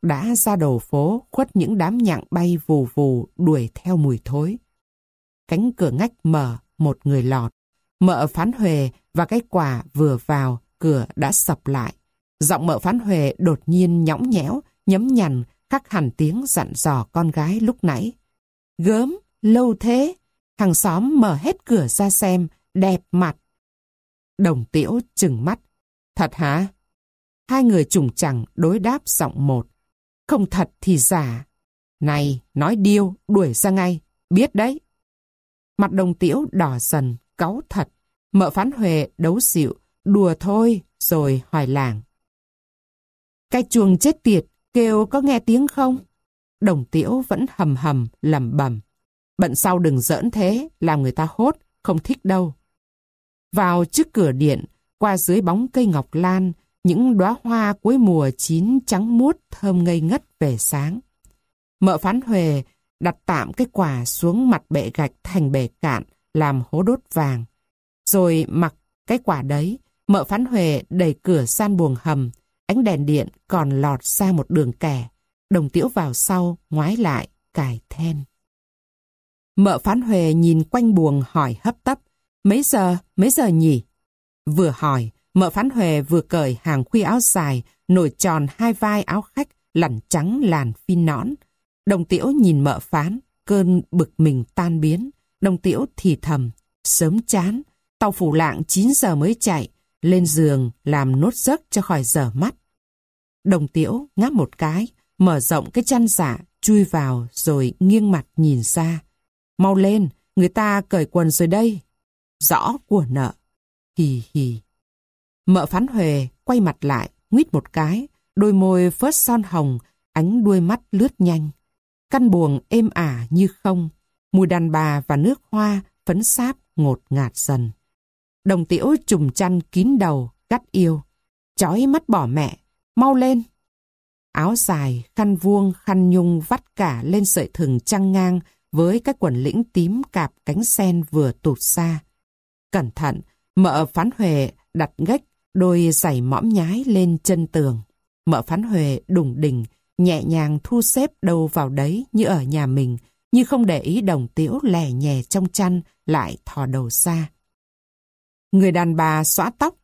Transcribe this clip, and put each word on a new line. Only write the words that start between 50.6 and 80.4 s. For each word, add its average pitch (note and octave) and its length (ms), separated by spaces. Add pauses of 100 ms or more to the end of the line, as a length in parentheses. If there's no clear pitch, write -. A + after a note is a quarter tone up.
làm D#3 220
người C3 100
ta D#3 180
hốt, C4 260 (260)
không F3 160
thích - 260
đâu." F#3 300 (960)
Vào F3 320
trước D#4 280
cửa E3 200
điện, C#3 320 (340)
qua G#3 180
dưới F3+ 240
bóng G3 280
cây B3 180
ngọc D3+ 280
lan, F#3 380 (320)
những G#3+ 340
đóa G3 240
hoa A3+ 300
cuối A3+ 260
mùa E3 320
chín F#3 560
trắng A3+ 320
muốt C#4+ 180 (140)
thơm F3+ 340
ngây E3+ 160
ngất E3+ 240 (160)
về C3+ 180
sáng. D3+ 420 (800)
Mợ F#3 180
Phán G#3 220
Huệ F3 420 (380)
đặt - 160 (100)
tạm D3+ 260
cái B3+ 200
quà C#3 320
xuống G#3 460
mặt F3+ 200
bệ D3 240
gạch D3 180 (100)
thành E3 300
bể C3+ 160 (120)
cạn, C3+ 220 (320)
làm C#3+ 360
hố D#3+ 120
đốt A#3+ 180 (120)
vàng. C3+ 320 (680)
Rồi E3+ 380
mặc D#3+ 260 (320)
cái A#3+ 120
quả E3 240
đấy, D3 360 (280)
mợ G3 180
Phán G#3 200
Huệ F#3+ 460
đẩy E3 320
cửa D#3+ 220
san G#3 320
buồng D3+ 240
hầm, C#3+ 300 (360)
ánh A#3 180
đèn D#3 220
điện D3 220 (200)
còn D#3 220 (100)
lọt C#3 240
ra F#3+ 280
một - 180
đường D3+ 220
kẻ. C3 360 (420)
Đồng E3 180
Tiễu F3 200
vào D#3+ 260
sau, F3 440 (120)
ngoái D#3 260
lại, E3 320 (260)
cài B2+ 340
then. D#3 360 (1300)
Mợ F#3+ 220
Phán G#3+ 220
Huệ F#3 340
nhìn E3 300